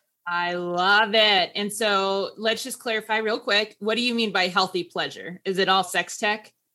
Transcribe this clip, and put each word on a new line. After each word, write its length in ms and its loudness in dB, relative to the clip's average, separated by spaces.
I 280 -2
love 600 2
it. 400 4
And 180 -4
so 640 0
let's 280 -2
just 160 -10
clarify 380 -2
real 200 -2
quick. 400 -2
What 160 -2
do 80 0
you 120 0
mean 180 0
by 160 2
healthy 340 0
pleasure? 600 -8
Is 140 -2
it 100 2
all 160 4
sex 340 -4
tech? 340 -4